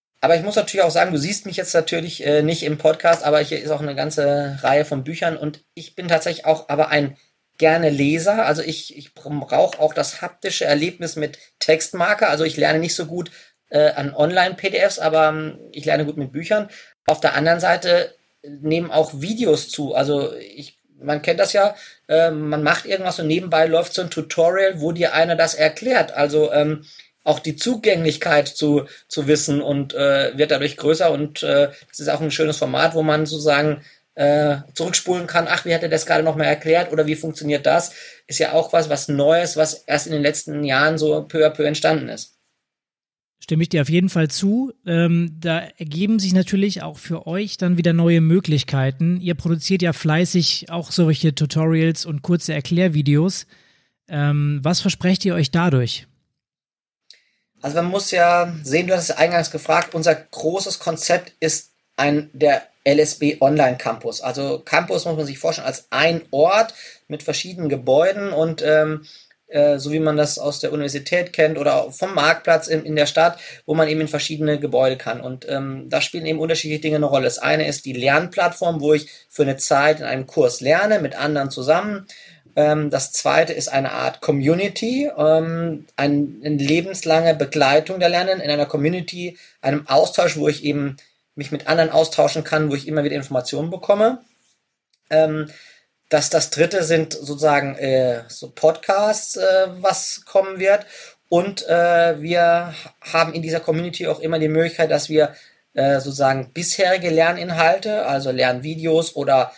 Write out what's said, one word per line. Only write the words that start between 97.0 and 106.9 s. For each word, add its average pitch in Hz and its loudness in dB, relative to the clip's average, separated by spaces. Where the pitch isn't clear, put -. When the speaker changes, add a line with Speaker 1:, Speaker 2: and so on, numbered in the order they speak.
Speaker 1:
sozusagen, 143 0
äh, 127 0
so - -16
Podcasts, 202 0
äh, 190 4
was - -2
kommen 190 0
wird. 202 4
Und, 190 0
äh, 170 4
wir 170 2
haben 165 0
in 165 -6
dieser 160 -4
Community 165 -4
auch 156 -2
immer 160 -2
die 156 0
Möglichkeit, 160 0
dass 147 0
wir, 151 2
äh, 135 2
sozusagen 135 -2
bisherige 180 0